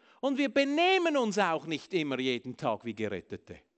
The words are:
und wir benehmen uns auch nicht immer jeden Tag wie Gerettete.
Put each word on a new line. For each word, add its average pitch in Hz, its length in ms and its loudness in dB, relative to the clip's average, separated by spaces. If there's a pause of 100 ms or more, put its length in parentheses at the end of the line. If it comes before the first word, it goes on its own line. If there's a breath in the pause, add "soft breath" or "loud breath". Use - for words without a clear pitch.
(200 soft breath)
und 269 180 0
wir 277 140 0
benehmen 320 640 4
uns 214 220 0
auch 165 280 0
nicht 156 280 -6
immer 147 240 0
jeden 127 380 -2
Tag 113 280 -4
wie 117 100 -6
Gerettete. 98 680 -8 (180)